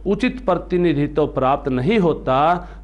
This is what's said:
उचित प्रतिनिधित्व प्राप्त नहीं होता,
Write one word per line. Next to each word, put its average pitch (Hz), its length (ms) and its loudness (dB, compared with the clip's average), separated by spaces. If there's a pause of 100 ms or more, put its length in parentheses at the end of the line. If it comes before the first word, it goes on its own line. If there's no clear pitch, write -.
उचित 208 400 -2
प्रतिनिधित्व 170 800 0
प्राप्त 139 420 0
नहीं 131 300 0
होता, 160 680 2 (160)